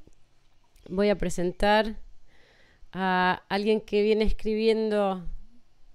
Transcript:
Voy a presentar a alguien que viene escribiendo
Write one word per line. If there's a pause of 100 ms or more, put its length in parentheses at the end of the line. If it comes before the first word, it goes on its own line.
(880)
Voy
a
presentar (960)
a
alguien
que
viene
escribiendo (680)